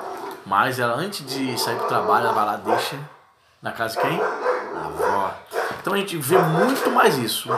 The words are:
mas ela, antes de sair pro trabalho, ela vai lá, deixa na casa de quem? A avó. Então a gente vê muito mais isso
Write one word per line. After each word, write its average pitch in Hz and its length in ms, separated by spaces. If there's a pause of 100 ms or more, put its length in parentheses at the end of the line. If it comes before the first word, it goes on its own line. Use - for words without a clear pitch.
(440)
mas 113 340
ela, 120 140
antes 160 320
de 131 340
sair 117 200
pro - 100
trabalho, 113 380
ela 113 80
vai 110 100
lá, 104 120
deixa - 420 (640)
na 110 100
casa 113 220
de - 80
quem? 147 180
A - 640
avó. 95 500 (460)
Então 185 140
a - 20
gente 196 220
vê 143 180
muito 185 540
mais 240 260
isso 110 420